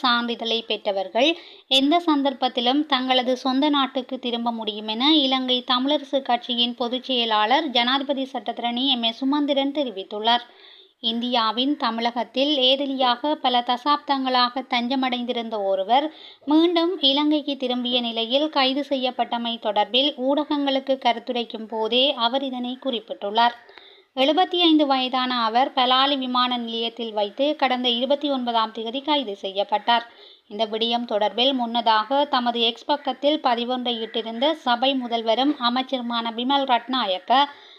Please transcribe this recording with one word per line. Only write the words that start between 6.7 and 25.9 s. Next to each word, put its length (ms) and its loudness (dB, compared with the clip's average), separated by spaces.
பொதுச் 280 -4
செயலாளர் 680 2
ஜனாதிபதி 560 0
சட்டத்தரணி 520 -4
எம் 140 -4
ஏ 120 -2
சுமந்திரன் 580 0
தெரிவித்துள்ளார். 680 -2
இந்தியாவின் 680 0
தமிழகத்தில் 680 -2
ஏதிலியாக 680 0
பல 260 2
தசாப்தங்களாக 960 0
தஞ்சமடைந்திருந்த 840 -2
ஒருவர் 360 2
மீண்டும் 420 4
இலங்கைக்கு 520 0
திரும்பிய 340 -2
நிலையில் 380 0
கைது 320 2
செய்யப்பட்டமை 640 -2
தொடர்பில் 460 0
ஊடகங்களுக்கு 680 0
கருத்துரைக்கும் 640 -4
போதே 320 0
அவர் 240 -2
இதனை 240 -8
குறிப்பிட்டுள்ளார். 720 0
எழுபத்தி 500 2
ஐந்து 240 8
வயதான 400 0
அவர் 320 2
பலாலி 440 4